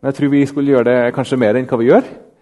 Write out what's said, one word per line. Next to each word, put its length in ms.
men 80
jeg 60
tror 140
vi 180
skulle 240
gjøre 140
det 300
kanskje 220
mer 180
enn 120
hva 120
vi 120
gjør. 180